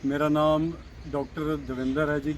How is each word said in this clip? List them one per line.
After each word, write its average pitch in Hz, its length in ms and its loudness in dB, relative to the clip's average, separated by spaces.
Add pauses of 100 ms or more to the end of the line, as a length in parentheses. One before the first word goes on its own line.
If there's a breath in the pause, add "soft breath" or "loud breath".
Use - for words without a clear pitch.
ਮੇਰਾ 143 220 2
ਨਾਮ 156 420 4 (380)
ਡਾਕਟਰ 147 480 -4
ਦਵਿੰਦਰ 131 540 0
ਹੈ 147 80 2
ਜੀ। 147 200 -4